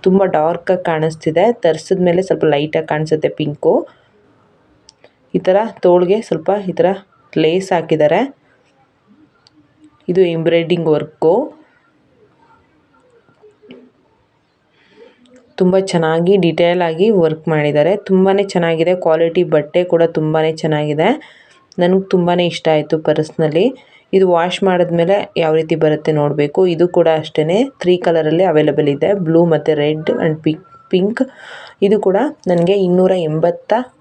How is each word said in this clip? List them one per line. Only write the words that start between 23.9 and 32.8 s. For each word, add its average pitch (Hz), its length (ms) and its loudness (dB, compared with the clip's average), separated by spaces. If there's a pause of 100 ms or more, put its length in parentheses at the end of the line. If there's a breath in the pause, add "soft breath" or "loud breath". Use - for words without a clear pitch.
ಇದು 190 160 2
ವಾಶ್ 175 340 0
ಮಾಡಿದ್ಮೇಲೆ 175 760 0
ಯಾವ 160 160 0
ರೀತಿ 160 220 0
ಬರುತ್ತೆ 156 360 0
ನೋಡ್ಬೇಕು. 147 560 0
ಇದು 170 200 0
ಕೂಡ 170 200 2 (100)
ಅಷ್ಟೇನೆ, 160 460 -2
ತ್ರೀ 180 340 0
ಕಲರಲ್ಲಿ 165 460 0
ಅವೈಲಬಲ್ 151 460 2
ಇದೆ, 143 220 -2
blue 170 380 2
ಮತ್ತೆ 156 220 0
red 151 400 -2
and 160 320 -2
pink, 160 160 -2 (300)
ಪಿಂಕ್. 196 320 -2 (600 loud breath)
ಇದು 202 200 2
ಕೂಡ 190 160 0 (300)
ನನಗೆ 175 260 0
ಇನ್ನೂರ 185 380 2